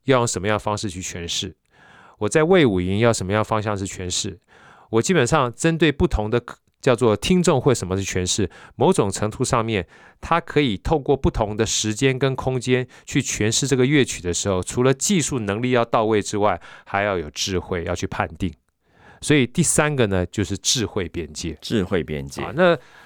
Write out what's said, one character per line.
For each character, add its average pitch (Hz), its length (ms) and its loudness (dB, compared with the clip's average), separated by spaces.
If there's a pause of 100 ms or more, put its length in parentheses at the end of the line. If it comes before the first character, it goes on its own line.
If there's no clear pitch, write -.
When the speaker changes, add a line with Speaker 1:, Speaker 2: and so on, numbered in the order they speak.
Speaker 1:
要 131 140 4
用 120 80 2
什 92 140 -4
么 95 60 -4
样 107 80 2
的 104 40 0
方 104 200 -4
式 110 100 -6
去 92 140 -10
诠 87 240 -10
释， 87 300 -6 (640)
我 104 100 -2
在 156 160 4
魏 175 200 6
武 95 160 4
营 95 180 0
要 117 140 4
什 98 140 -6
么 95 60 -2
样 107 80 2
的 104 40 0
方 110 160 -2
向 104 160 -2
去 98 80 -6
诠 92 240 -8
释， 92 300 -6 (520)
我 113 120 2
基 190 100 0
本 143 140 4
上 127 260 2
针 165 240 0
对 156 140 2
不 170 160 2
同 107 240 -2
的 117 100 2 (400)
叫 127 140 4
做 110 220 4
听 180 260 2
众 151 180 2
会 127 140 4
什 98 120 -4
么 92 100 -2
去 98 60 -2
诠 92 220 -4
释， 90 240 0 (280)
某 160 160 4
种 107 180 0
程 104 180 -2
度 113 140 -6
上 117 220 0
面， 107 220 -2 (340)
他 165 200 -2
可 - 200 -2
以 117 160 0
透 160 220 0
过 135 180 0
不 180 120 0
同 107 280 -2
的 107 100 0
时 - 260 -2
间 131 240 0
跟 135 200 -2
空 131 240 -4
间 127 260 0 (200)
去 143 140 -2
诠 107 300 -2
释 135 160 0
这 127 100 2
个 127 80 4
乐 139 200 4
曲 - 180 -6
的 87 100 -2
时 - 160 -4
候， 90 140 0
除 123 220 0
了 135 100 4
技 175 260 0
术 131 200 -2
能 101 200 -4
力 127 100 -2
要 120 140 2
到 117 200 0
位 107 180 2
之 104 160 -4
外， 101 220 2 (240)
还 101 180 -2
要 101 160 0
有 76 120 -6
智 95 280 -4
慧 85 240 -4
要 87 100 -6
去 90 140 -4
判 92 300 -4
定。 90 180 -4 (680)
所 151 160 2
以 131 80 4
第 160 200 0
三 151 320 0
个 120 100 4
呢， 92 200 0
就 - 180 -4
是 98 140 -4
智 - 280 -2
慧 87 220 -6
边 78 240 -10
界。 80 280 -10
Speaker 2:
智 110 220 -2
慧 87 220 -2
边 69 200 -6
界。 69 180 -10
Speaker 1:
啊， 85 120 -8
那 170 240 2 (280)